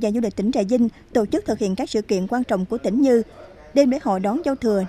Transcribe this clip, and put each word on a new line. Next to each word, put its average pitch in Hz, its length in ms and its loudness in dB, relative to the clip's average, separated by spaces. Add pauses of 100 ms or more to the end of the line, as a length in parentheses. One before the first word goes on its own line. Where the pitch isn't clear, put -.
và 214 100 0
Du 226 80 0
lịch 226 160 -2
tỉnh 202 160 -2
Trà 269 180 0
Vinh 233 200 2 (240)
tổ 220 120 2
chức 302 200 -2
thực - 140 -4
hiện 190 160 -2
các - 140 -6
sự 220 120 -2
kiện 196 260 -2
quan 247 160 -2
trọng 185 220 -2
của 220 120 -6
tỉnh 226 240 -2
như 247 200 4 (520)
đêm 277 180 4
lễ 269 120 -2
hội 190 160 0
đón 208 260 -2
giao 277 100 0
thừa 214 340 0